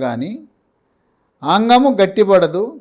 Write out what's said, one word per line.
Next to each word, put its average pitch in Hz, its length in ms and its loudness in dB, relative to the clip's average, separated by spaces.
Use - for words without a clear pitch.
కానీ 123 260 -8
అంగము 240 480 2
గట్టిపడదు, 190 600 0